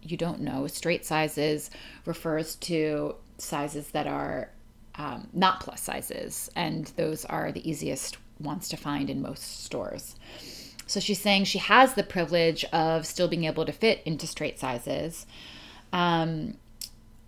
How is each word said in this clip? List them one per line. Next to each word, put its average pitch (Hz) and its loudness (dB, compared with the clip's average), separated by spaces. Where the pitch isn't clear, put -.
you 160 -6
don't 170 -2
know, 143 -2
straight - -2
sizes 151 0
refers 160 -2
to 151 0
sizes 151 -4
that 151 -2
are, 143 -2
um, 143 -8
not 185 6
plus - -10
sizes. - -6
And 160 -2
those 156 -2
are 160 -2
the - -6
easiest 151 -4
ones 147 -6
to 165 -6
find 143 -2
in 139 -2
most - -8
stores. - -6
So 196 0
she's 202 0
saying 196 6
she 190 0
has 262 10
the - 2
privilege 165 4
of 160 4
still 180 2
being 160 2
able 156 0
to 143 -4
fit - 4
into 156 -2
straight 151 -4
sizes. 139 -4
Um, 165 2